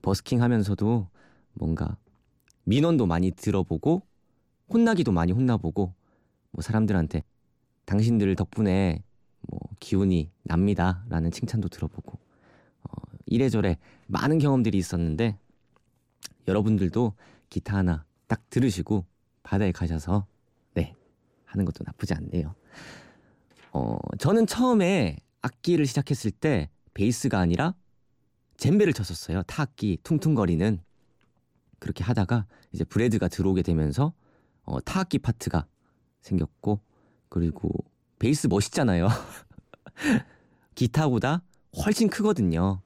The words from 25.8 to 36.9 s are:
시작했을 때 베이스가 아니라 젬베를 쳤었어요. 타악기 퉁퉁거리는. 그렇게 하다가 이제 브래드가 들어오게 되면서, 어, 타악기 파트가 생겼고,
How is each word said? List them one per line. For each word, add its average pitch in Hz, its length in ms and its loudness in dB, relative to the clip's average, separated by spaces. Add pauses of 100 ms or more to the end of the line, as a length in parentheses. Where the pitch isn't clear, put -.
시작했을 131 440 -2
때 104 380 -2 (260)
베이스가 113 440 0
아니라 92 360 2 (840)
젬베를 175 340 4
쳤었어요. 92 520 -4
타악기 - 580 -4
퉁퉁거리는. 104 760 0 (1000)
그렇게 - 240 -8
하다가 110 440 0 (260)
이제 - 120 -6
브래드가 104 440 0
들어오게 92 340 0
되면서, 82 500 0 (520)
어, 135 160 -6
타악기 - 400 -4
파트가 - 460 -4 (560)
생겼고, 101 580 -4 (480)